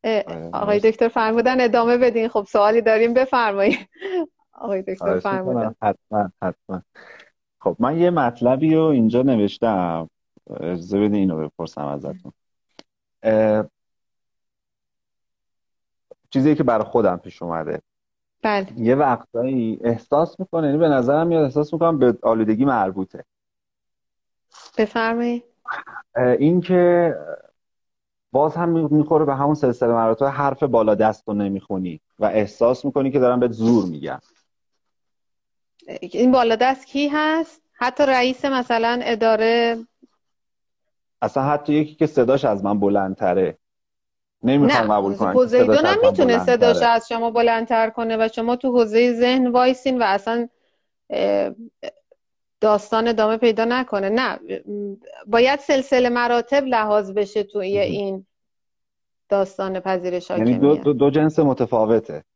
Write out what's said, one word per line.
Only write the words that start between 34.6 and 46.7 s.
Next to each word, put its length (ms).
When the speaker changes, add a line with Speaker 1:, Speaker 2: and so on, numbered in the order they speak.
Speaker 1:
این 320
بالا 240
دست 300
کی 220
هست؟ 540
حتی 340
رئیس 380
مثلاً 580
اداره؟ 760
Speaker 2:
اصلاً 200
حتی 300
یکی 220
که 120
صداش 380
از 200
من 160
بلندتره. 800
نمی‌خوام 500
Speaker 1:
نه، 20
Speaker 2:
قبول 200
کنم 180
که 20
Speaker 1:
پوزیدون 420
Speaker 2:
صداش 80
Speaker 1:
هم 20
Speaker 2:
از 180
من 60
Speaker 1:
می‌تونه 280
صداش 380